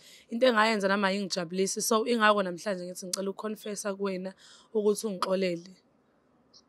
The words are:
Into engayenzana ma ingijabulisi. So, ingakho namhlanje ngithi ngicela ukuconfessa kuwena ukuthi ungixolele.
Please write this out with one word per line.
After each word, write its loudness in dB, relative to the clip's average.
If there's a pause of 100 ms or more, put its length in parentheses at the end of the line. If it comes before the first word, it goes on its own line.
(300)
Into 2
engayenzana 4
ma 2
ingijabulisi. -2
So, 2
ingakho 4
namhlanje -4
ngithi -12
ngicela -4
ukuconfessa -6
kuwena -6 (400)
ukuthi 2
ungixolele. -2 (1000)